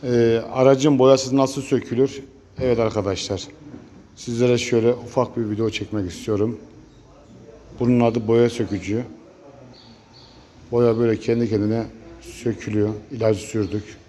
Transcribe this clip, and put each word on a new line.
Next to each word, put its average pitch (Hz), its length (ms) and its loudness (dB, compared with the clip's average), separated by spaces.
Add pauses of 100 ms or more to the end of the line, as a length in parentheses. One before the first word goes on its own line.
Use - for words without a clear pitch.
Ee, 117 380 2 (120)
aracın 135 460 4
boyası 131 380 6
nasıl 135 240 0
sökülür? 131 600 -2 (380)
Evet 123 180 0
arkadaşlar, 98 680 -2 (680)
sizlere 120 420 0
şöyle 120 360 2
ufak 120 440 -4
bir 113 120 -4
video 107 200 -2
çekmek 101 420 -6
istiyorum. 110 480 -2 (1200)
Bunun 123 200 2
adı 117 280 2
boya 117 220 4
sökücü. 104 540 -4 (1700)
Boya 117 260 2
böyle 113 220 0
kendi 117 300 0
kendine 110 340 0 (380)
sökülüyor. 107 680 -4 (220)
İlacı 110 280 0
sürdük. 104 580 -6 (120)